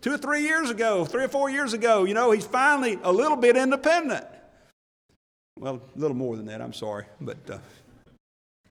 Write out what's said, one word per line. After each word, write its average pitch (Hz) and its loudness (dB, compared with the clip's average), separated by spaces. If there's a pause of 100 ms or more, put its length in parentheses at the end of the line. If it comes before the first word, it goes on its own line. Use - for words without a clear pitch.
two 262 -2
or 285 -2
three 294 -2
years 320 0
ago, 214 0
three 247 -2
or 262 0
four 277 0
years 269 -2
ago, 220 4
you 196 0
know, 233 2
he's 214 2
finally 262 2
a 180 0
little 285 4
bit 240 6
independent. 269 0 (1400)
Well, 131 -8 (140)
a 131 -12
little 143 0
more 123 -4
than 107 -10
that, 107 -12
I'm 120 -12
sorry. 104 -8 (140)
But, 117 -12 (120)
uh, 98 -10 (1120)